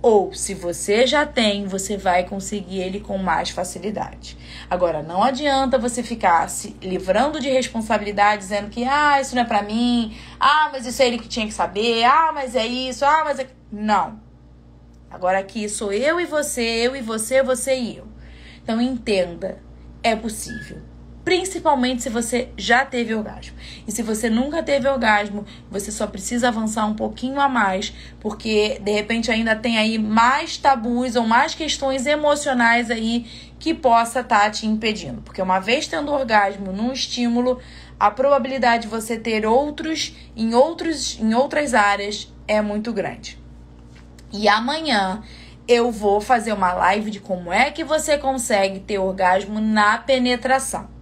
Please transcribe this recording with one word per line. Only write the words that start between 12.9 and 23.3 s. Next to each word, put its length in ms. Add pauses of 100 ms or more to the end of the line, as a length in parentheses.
Ah, 220
mas 140
é." 80 (240)
Não. 480 (880)
Agora 300
aqui 280
sou 240
eu 280
e 60
você, 360
eu 340
e 60
você, 400
você 340
e 220
eu. 100 (540)
Então, 180
entenda, 800 (460)
é 120
possível. 680 (400)
Principalmente 800
se 60
você 460
já 300
teve 300
orgasmo. 420 (300)